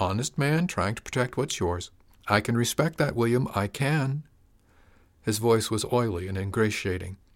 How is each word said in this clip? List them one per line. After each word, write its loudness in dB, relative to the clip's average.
honest -2
man 2
trying 0
to -14
protect -2
what's -2
yours. -2
I 4
can 0
respect 0
that, 0
William, 2
I 0
can." 0
His -2
voice 2
was -2
oily 0
and -4
ingratiating. -2